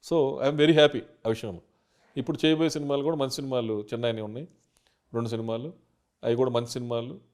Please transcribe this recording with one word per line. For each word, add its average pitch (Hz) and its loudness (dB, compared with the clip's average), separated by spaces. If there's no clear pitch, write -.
So, 147 0
I'm 147 0
very 151 6
happy 147 6
ఆ 113 0
విషయంలో. 107 -6
ఇప్పుడు 147 -2
చేయబోయే 156 4
సినిమాలు 143 -2
కూడా 160 -2
మంచి 131 -2
సినిమాలు 117 -4
చెన్నైని 113 -2
ఉన్నాయి, 113 -10
రెండు 117 -2
సినిమాలు. 113 -4
అవి 117 0
కూడా 127 2
మంచి 120 -2
సినిమాలు. 120 -8